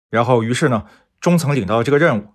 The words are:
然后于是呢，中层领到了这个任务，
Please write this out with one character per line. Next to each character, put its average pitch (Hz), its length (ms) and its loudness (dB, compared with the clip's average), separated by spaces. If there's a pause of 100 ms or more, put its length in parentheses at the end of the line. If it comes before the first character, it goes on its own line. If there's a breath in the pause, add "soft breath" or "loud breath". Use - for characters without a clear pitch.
(100)
然 117 140 0
后 120 180 2
于 113 100 -4
是 139 160 0
呢， 113 160 -2 (360 soft breath)
中 175 180 2
层 143 160 -2
领 110 120 -2
到 107 120 -2
了 117 60 0
这 139 60 -2
个 143 80 4
任 147 200 2
务， 101 160 -10